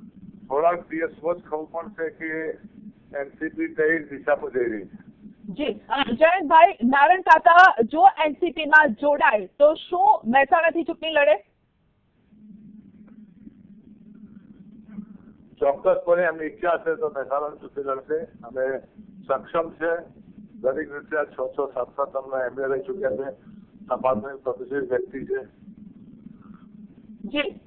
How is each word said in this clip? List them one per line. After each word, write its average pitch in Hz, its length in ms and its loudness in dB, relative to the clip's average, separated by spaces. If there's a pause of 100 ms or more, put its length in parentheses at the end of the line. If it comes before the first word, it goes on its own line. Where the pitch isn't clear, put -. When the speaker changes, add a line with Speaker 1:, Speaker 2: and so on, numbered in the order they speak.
(480)
Speaker 1:
થોડાક 170 420 0
દિવસમાં 160 460 -6
જ 175 80 -20
ખબર 151 220 -8
પડશે 165 440 -10
કે 160 400 -8 (680)
એન 139 100 -10
સી 160 200 -10
પી 160 240 -8
કઈ 160 260 0
દિશા 143 360 -4
પર 143 140 -6
જઈ 120 220 -2
રહી 104 140 -10
છે. - 180 -20 (500)
Speaker 2:
જી, 226 360 -8
અ, 269 220 -2
જયંતભાઈ, 330 720 6
નારાયણ 285 380 4
કાકા 349 640 8
જો 311 240 4 (180)
એન 302 80 -2
સી 339 180 -4
પીમાં 302 420 4
જોડાય 285 540 0
તો 294 260 4
શું 359 580 0
મહેસાણાથી 320 520 2
ચૂંટણી 320 280 -8
લડે? 294 240 4 (4000)
Speaker 1:
ચોક્કસપણે 175 640 0
એમની 160 220 -4
ઈચ્છા 151 240 -6
હશે 160 260 -2
તો 156 140 -6
મહેસાણાની 143 480 -6
ચૂંટણી 139 260 -14
લડશે 139 400 -8
અને 131 560 -8 (480)
સક્ષમ 165 420 -4
છે. 165 540 -8 (380)
દરેક 143 300 -4
રીતે 147 260 -10
આ 147 60 -2
છ, 131 240 -8 (120)
છ, 135 140 -4
સાત, 123 140 -6
સાત 139 280 -6
એમના 135 300 -6
એમ 123 140 -10
એલ 135 120 -4
એ 135 60 -2
રહી - 60 -8
ચૂક્યા 190 280 -6
છે. 131 200 -8 (560)
સમાજની 131 560 -4
પ્રતિષ્ઠિત 127 460 -6
વ્યક્તિ 127 360 -6
છે. - 380 -10 (1600)
Speaker 2:
જી, 285 240 -4 (180)